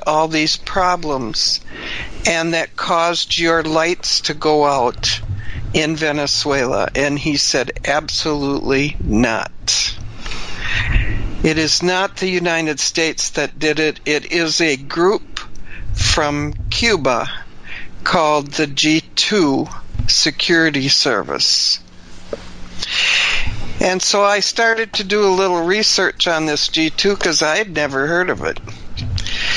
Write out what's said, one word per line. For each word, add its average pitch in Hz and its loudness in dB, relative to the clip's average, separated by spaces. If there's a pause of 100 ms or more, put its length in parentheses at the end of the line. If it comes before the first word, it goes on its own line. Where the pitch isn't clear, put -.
all 156 2
these 156 0
problems 165 -2 (680)
and 165 0
that 160 -2
caused 170 0
your 165 2
lights 160 0
to 151 -2
go 151 4
out 127 0 (500)
in 156 0
Venezuela?" 139 0
And 143 0
he 143 -2
said, - -2
"Absolutely 143 0
not. - 0 (1500)
It 160 2
is 156 0
not 185 0
the 190 -2
United 165 0
States - -2
that 143 -2
did 151 0
it. 156 0
It 151 -2
is 165 0
a 156 2
group 165 0 (540)
from 147 0 (160)
Cuba 139 2 (760)
called 151 2
the 151 0
G 156 2 (140)
two." 156 2 (400)
Security 156 2
Service. 95 2 (2000)
And 185 2
so 202 2
I 202 4
started 226 2
to 214 -2
do 202 2
a 190 6
little 180 2
research 196 2
on 160 2
this 147 0
G 156 0
two 196 0
'cause 165 0
I 156 2
had 202 -2
never 139 0
heard 175 2
of 107 -2
it. - -2 (960)